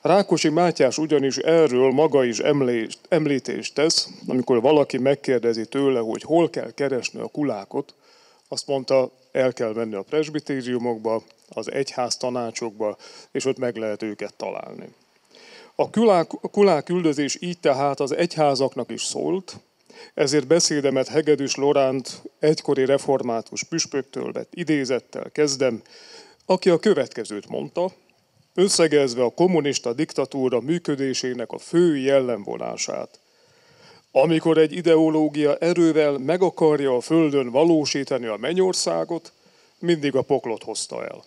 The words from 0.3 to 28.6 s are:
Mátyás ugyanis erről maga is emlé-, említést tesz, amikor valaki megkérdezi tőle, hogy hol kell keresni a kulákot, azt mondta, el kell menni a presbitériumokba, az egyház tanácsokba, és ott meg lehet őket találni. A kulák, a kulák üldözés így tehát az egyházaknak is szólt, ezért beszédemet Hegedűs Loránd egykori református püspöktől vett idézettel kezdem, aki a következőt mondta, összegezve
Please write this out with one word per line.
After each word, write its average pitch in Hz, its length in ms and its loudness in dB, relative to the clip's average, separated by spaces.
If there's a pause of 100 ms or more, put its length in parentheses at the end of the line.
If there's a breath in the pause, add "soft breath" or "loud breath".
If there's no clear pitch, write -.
Mátyás 156 500 2
ugyanis 143 380 0
erről 135 540 4
maga 139 340 4
is 117 140 -2
emlé-, 123 500 0 (200)
említést 147 680 -2
tesz, 160 340 0 (200)
amikor 123 320 2
valaki 143 380 4
megkérdezi 120 680 0
tőle, 135 340 0
hogy 110 220 -6
hol 160 280 2
kell 123 200 -8
keresni 131 500 -4
a 117 60 -8
kulákot, 131 680 -6 (540 soft breath)
azt - 180 -10
mondta, 131 440 0 (220)
el 131 200 0
kell 113 200 -6
menni 113 220 -6
a 98 140 -6
presbitériumokba, 123 1120 -4 (260)
az - 240 -10
egyház 131 440 -4
tanácsokba, 113 800 -6 (360 loud breath)
és 131 120 -4
ott 131 140 -2
meg 123 180 -4
lehet 110 260 -6
őket 104 320 -8
találni. - 540 -10 (880 loud breath)
A - 140 -2
kulák, 202 500 2
a 190 80 -8
kulák 190 400 2
üldözés 151 520 0
így 180 180 -6
tehát 139 420 0
az 139 120 -2
egyházaknak 135 800 0
is - 120 -10
szólt, 151 540 -4 (580 loud breath)
ezért 139 320 0
beszédemet 139 640 2
Hegedűs 139 460 0
Loránd 135 520 2 (320)
egykori 147 460 0
református 127 760 -2
püspöktől 135 720 -6
vett - 220 -10
idézettel 143 800 -4
kezdem, 135 500 0 (640 loud breath)
aki 185 240 2
a 165 80 4
következőt 120 720 -2
mondta, 147 440 -6 (640)
összegezve 147 680 4